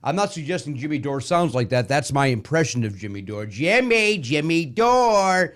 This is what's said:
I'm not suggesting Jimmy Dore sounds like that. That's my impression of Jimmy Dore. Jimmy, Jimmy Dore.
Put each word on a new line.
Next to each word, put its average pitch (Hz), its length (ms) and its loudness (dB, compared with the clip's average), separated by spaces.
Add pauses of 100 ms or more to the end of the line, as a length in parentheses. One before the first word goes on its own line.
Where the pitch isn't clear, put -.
I'm 147 120 -2
not 202 160 0
suggesting 147 420 -6
Jimmy 151 220 -4
Dore 139 240 -4
sounds 170 340 0
like 123 140 0
that. 123 180 0
That's 139 240 -2
my 139 160 2
impression 123 560 0
of 104 140 -4
Jimmy 101 240 -10
Dore. 104 240 -10
Jimmy, 214 720 2
Jimmy 156 480 0
Dore. 202 920 2